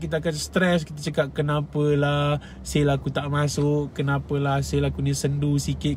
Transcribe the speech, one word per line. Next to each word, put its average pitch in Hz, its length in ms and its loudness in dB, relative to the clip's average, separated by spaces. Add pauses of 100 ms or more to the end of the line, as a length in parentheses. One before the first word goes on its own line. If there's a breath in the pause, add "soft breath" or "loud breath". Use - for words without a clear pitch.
kita 160 160 -2
akan 160 160 0
stress, 175 480 2
kita 151 240 -10
cakap, 147 320 -2
"Kenapalah 147 1040 2 (240 loud breath)
sale 143 240 2
aku 139 240 0
tak 139 160 -4
masuk, 147 640 0
kenapalah 139 720 0
sale 143 240 0
aku 143 160 -4
ni 139 80 2
sendu 143 480 0
sikit, 147 360 -2